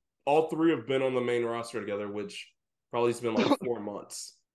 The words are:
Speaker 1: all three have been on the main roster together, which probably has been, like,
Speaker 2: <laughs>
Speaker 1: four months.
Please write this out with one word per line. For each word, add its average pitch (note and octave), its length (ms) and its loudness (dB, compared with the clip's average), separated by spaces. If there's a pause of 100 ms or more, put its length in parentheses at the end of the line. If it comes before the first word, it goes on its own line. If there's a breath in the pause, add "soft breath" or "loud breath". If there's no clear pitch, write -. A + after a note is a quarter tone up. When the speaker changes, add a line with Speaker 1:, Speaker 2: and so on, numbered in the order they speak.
(260)
Speaker 1:
all D#3 240 4
three E3 220 4
have B2 140 -2
been C3+ 160 0
on C3 140 2
the B2 60 2
main A#2+ 240 2
roster A#2 340 -4
together, G2+ 320 -4
which G2+ 400 -8 (400)
probably A#2+ 200 2
has A#2 100 -6
been, A#2 120 0
like, - 120 4
Speaker 2:
<laughs> - 180 2
Speaker 1:
four A#2+ 160 -2
months. - 580 -10 (180)